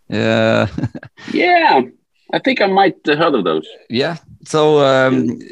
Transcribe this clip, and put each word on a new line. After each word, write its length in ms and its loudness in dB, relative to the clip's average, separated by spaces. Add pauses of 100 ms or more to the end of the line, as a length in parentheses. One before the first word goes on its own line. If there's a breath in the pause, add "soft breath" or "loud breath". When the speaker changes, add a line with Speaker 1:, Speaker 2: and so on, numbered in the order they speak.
Speaker 1:
Uh, 580 0 (320)
<laughs> 340 -18
Speaker 2:
Yeah, 480 2 (500)
I 80 -2
think 220 -2
I 60 2
might 280 2 (100)
have 120 0
heard 180 0
of 80 0
those. 240 -2 (220)
Speaker 1:
Yeah. 280 -4 (280)
So, 340 2
um, 460 2
Speaker 2:
Yeah. 100 -6 (160)